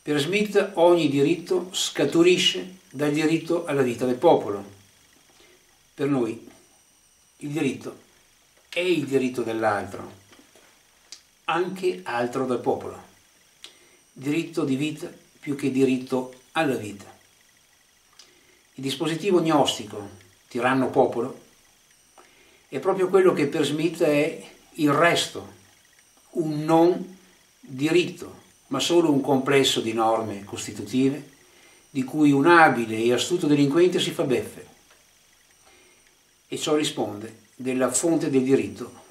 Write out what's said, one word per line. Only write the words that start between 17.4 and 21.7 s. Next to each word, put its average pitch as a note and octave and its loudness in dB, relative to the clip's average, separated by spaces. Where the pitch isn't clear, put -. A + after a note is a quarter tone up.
Il C3+ -14
dispositivo D#3+ 0
gnostico, A#2+ -2
tiranno B2+ 0
popolo, B2+ 0